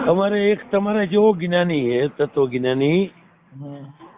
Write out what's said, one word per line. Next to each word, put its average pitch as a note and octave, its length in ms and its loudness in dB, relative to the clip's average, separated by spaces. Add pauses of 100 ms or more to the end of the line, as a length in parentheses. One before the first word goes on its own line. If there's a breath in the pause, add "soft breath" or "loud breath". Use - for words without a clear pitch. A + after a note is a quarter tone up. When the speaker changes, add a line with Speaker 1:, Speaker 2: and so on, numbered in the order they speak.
Speaker 1:
અમારે G3+ 420 2
એક G3+ 80 0 (120)
તમારા G3+ 340 0
જેવો G#3 360 2
જ્ઞાની F3 500 0
છે, B2 160 0
તત્વજ્ઞાની. C#3 1040 0 (500)
Speaker 2:
હમ. C#3+ 140 -14 (440)